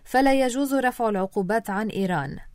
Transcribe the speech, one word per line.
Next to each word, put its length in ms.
فلا 300
يجوز 400
رفع 360
العقوبات 600
عن 180
إيران. 500